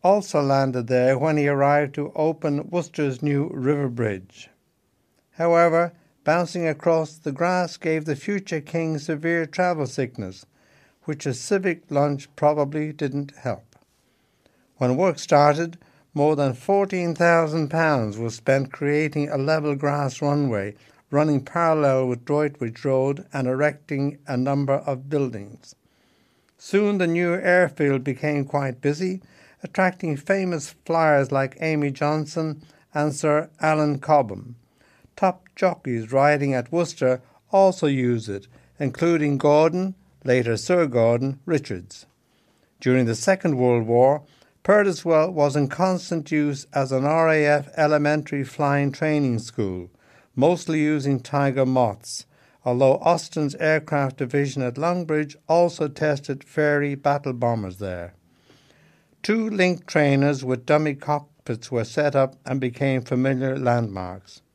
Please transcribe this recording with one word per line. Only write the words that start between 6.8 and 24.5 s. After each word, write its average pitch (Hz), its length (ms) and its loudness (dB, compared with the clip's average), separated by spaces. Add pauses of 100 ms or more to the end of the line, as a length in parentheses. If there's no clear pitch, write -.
the 151 140 -6
grass 175 460 -2
gave 160 280 -2
the 151 100 -2
future 190 460 -6
king 160 380 -4
severe 160 480 -2
travel 165 400 -2
sickness, 113 580 -8 (600)
which 147 200 -10
a 135 80 -4
civic 185 560 -4
lunch 143 460 0
probably 151 580 -2
didn't 143 440 -6
help. - 380 -8 (1040)
When 127 180 0
work 175 220 0
started, 151 640 2 (340)
more 151 220 2
than 135 180 -2
fourteen 185 640 -2
thousand 165 540 2
pounds 143 500 0
was 117 160 -6
spent 135 360 0
creating 147 580 -2
a 147 100 -4
level 147 360 -2
grass 143 460 -4
runway 131 540 -2 (340)
running 143 340 2
parallel 151 640 2
with 123 180 -4
Droitwich 143 600 -4
Road 135 480 0
and 131 140 -2
erecting 143 800 -2
a 127 100 -4
number 139 360 0